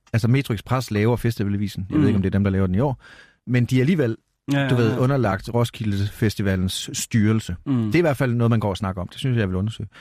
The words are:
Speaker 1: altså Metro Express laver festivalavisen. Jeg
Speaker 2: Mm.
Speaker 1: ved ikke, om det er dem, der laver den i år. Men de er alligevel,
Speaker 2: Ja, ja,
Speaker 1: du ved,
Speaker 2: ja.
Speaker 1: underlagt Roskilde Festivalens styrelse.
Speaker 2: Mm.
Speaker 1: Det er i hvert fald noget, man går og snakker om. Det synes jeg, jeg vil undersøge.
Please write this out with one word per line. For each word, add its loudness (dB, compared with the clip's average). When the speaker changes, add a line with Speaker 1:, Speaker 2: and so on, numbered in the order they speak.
Speaker 1:
altså 2
Metro 2
Express -4
laver 2
festivalavisen. -2
Jeg -2
Speaker 2:
Mm. 4
Speaker 1:
ved 4
ikke, 2
om 2
det 0
er 0
dem, 2
der 2
laver 2
den 0
i 2
år. -2
Men 2
de 0
er 4
alligevel, 2
Speaker 2:
Ja, 2
ja, -2
Speaker 1:
du 2
ved, 2
Speaker 2:
ja. -2
Speaker 1:
underlagt 0
Roskilde -2
Festivalens -2
styrelse. 0
Speaker 2:
Mm. 0
Speaker 1:
Det -2
er 4
i 6
hvert 2
fald 0
noget, 2
man 2
går -2
og -4
snakker -4
om. -8
Det -18
synes -2
jeg, 2
jeg 0
vil -2
undersøge. -4